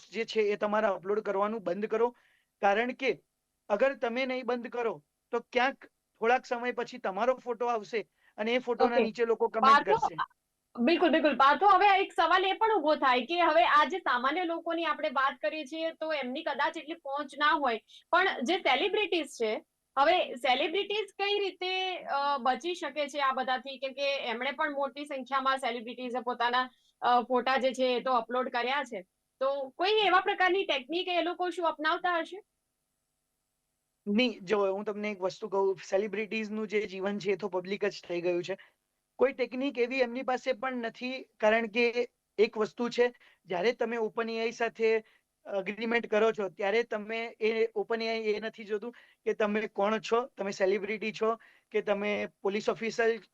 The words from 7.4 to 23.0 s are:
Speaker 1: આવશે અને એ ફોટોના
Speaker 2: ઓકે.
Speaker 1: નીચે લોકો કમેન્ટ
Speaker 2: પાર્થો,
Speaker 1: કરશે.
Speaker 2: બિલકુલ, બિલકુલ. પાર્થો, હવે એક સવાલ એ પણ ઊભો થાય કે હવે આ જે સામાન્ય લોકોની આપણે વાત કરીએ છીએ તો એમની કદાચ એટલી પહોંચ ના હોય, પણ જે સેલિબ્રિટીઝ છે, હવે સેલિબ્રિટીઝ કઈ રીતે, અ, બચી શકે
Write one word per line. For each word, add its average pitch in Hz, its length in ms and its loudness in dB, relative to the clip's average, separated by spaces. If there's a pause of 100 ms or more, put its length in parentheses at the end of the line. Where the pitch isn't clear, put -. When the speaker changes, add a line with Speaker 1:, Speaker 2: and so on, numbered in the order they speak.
Speaker 1:
આવશે 226 420 -2 (280)
અને 220 180 -2
એ 254 40 4
ફોટોના 240 380 2
Speaker 2:
ઓકે. 240 80 6
Speaker 1:
નીચે 220 200 0
લોકો 226 240 2
કમેન્ટ - 260 6
Speaker 2:
પાર્થો, 302 160 4
Speaker 1:
કરશે. 427 260 2 (680)
Speaker 2:
બિલકુલ, 330 260 4
બિલકુલ. 285 260 4
પાર્થો, 277 300 6
હવે 392 360 6
એક - 100 -4
સવાલ 359 320 4
એ 381 80 2
પણ 440 260 2
ઊભો 302 160 4
થાય 254 300 2
કે 339 160 -2
હવે 330 240 6
આ 294 200 6
જે 302 140 -4
સામાન્ય 285 460 0
લોકોની 330 400 -2
આપણે 302 240 -2
વાત 269 300 0
કરીએ 311 260 -4
છીએ 320 280 -6
તો 311 200 -6
એમની 269 300 -4
કદાચ 302 340 -2
એટલી 311 180 -10
પહોંચ 294 440 -8
ના 294 120 4
હોય, 269 300 0 (300)
પણ 359 160 4 (160)
જે 320 160 0
સેલિબ્રિટીઝ 339 680 0
છે, 226 360 -4 (340)
હવે 311 360 4
સેલિબ્રિટીઝ 320 720 0 (120)
કઈ 403 200 0
રીતે, 370 580 -4
અ, 285 420 -2
બચી 254 360 -2
શકે 285 340 -6